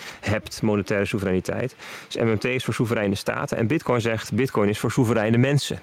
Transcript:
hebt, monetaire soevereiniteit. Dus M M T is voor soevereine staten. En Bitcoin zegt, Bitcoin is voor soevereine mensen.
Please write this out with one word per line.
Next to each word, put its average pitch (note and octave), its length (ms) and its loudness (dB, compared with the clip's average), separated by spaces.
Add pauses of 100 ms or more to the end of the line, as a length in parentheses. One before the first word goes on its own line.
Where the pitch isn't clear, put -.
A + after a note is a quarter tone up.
(200)
hebt, - 420 -4
monetaire G2+ 440 0
soevereiniteit. G2 720 -2 (300)
Dus - 100 -12
M A#2 120 2
M A2 100 2
T - 60 -6
is B2+ 200 -2
voor A#2+ 100 -2
soevereine A2 400 0
staten. A#2 420 -4
En A2+ 100 0
Bitcoin B2 340 2
zegt, A2+ 320 -2
Bitcoin A2+ 360 2
is G#2+ 100 0
voor A#2+ 120 0
soevereine A2+ 480 4
mensen. C3+ 440 2